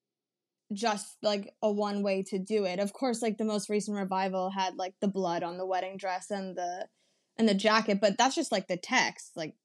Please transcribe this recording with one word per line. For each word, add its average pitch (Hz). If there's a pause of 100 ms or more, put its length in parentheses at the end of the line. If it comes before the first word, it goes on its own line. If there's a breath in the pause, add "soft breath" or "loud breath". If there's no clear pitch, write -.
(720)
just, 208
like, 208
a 214
one 202
way 196
to 196
do 202
it. 180
Of 202
course, 240
like, 220
the 220
most 214
recent 208
revival 190
had, 190
like, 185
the 208
blood 180
on 175
the 185
wedding 185
dress 190
and 190
the, 180 (480)
and 226
the 202
jacket, 208
but 202
that's 262
just, 339
like, 190
the 277
text, -
like, 160